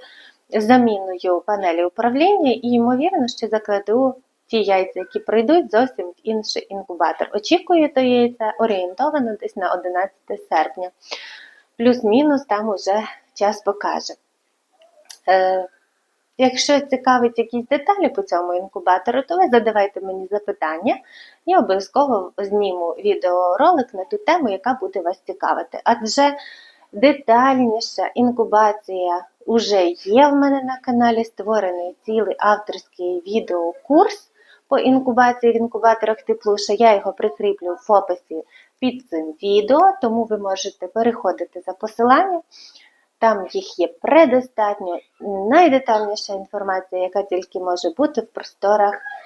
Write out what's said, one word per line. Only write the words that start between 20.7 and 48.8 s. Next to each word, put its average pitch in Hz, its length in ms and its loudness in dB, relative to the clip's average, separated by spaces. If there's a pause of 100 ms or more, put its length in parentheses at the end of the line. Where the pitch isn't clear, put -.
я 370 120 4
обов'язково 202 800 0
зніму 196 520 -2
відеоролик 190 1040 0
на 185 100 -8
ту 208 120 -8
тему, 294 320 0
яка 208 320 -2
буде 190 200 -6
вас 175 260 -6
цікавити. 160 580 -6
Адже 247 520 0 (560)
детальніша 247 1200 2
інкубація 208 1120 0 (220)
уже 202 400 2 (180)
є 247 240 6
в 285 60 2
мене 277 280 2
на 254 200 -6
каналі, 233 420 2
створений 190 720 -4 (100)
цілий 214 320 -2
авторський 185 880 -2
відеокурс 196 1040 0 (380)
по 277 100 2
інкубації 247 760 2
в 226 40 2
інкубаторах 220 680 0
Теплуша. 208 500 -2
Я 220 220 6
його 196 180 -2
прикріплю 202 640 -4 (120)
в 214 40 4
описі 180 520 0 (360)
під 254 280 -4
цим 160 340 -6
відео, 208 380 2 (220)
тому 226 220 0
ви 214 140 -4
можете 190 480 -8
переходити 180 800 -4
за 185 60 -8
посиланням. 269 680 0 (760)
Там 208 320 0
їх - 280 -10
є 339 100 2
предостатньо, 240 1120 0 (520)
найдетальніша 254 840 2
інформація, 190 680 -6
яка 185 200 -2
тільки 185 360 -6
може 180 380 -4
бути 302 240 0
в 214 60 -4
просторах 202 680 0 (320)